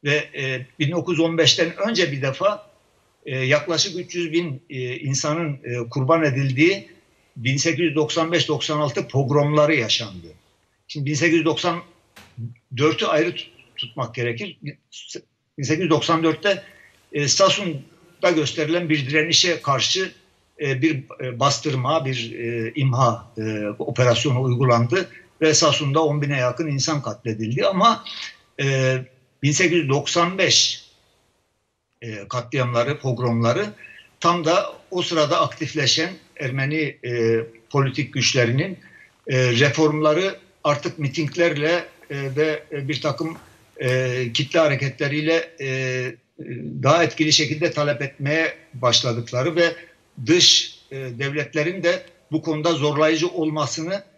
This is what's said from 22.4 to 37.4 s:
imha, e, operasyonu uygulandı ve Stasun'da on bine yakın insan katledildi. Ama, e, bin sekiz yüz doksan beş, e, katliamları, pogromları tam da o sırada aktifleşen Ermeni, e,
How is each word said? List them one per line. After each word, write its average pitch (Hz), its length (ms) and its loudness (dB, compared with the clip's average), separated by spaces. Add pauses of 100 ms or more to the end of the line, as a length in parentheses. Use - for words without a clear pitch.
imha, 127 500 2 (120)
e, 110 40 -6 (380)
operasyonu 127 640 2
uygulandı 123 680 2 (320)
ve 156 120 4
Stasun'da 151 500 2
on 147 180 2
bine 143 160 0
yakın 123 300 0
insan 143 340 -2
katledildi. 110 680 -4
Ama, 208 360 4 (580)
e, 135 360 2 (460)
bin 143 80 4
sekiz 175 260 2
yüz 143 120 0
doksan 170 480 0
beş, - 460 2 (1160)
e, 107 260 -12
katliamları, 123 720 -2
pogromları 120 680 0 (540)
tam 170 260 2
da - 280 2 (180)
o 180 100 -4
sırada 160 400 2
aktifleşen 151 680 -2 (300)
Ermeni, 139 640 -4
e, 113 340 2 (300)